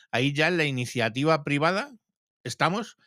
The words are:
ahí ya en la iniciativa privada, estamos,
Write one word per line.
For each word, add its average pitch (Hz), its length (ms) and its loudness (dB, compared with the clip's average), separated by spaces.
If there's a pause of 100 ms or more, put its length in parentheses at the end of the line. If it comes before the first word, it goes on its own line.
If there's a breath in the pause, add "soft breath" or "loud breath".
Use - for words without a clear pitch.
(120)
ahí 131 220 0
ya 151 140 2
en 180 100 2
la 156 80 2
iniciativa 131 760 0
privada, 175 520 -2 (480)
estamos, 165 640 -2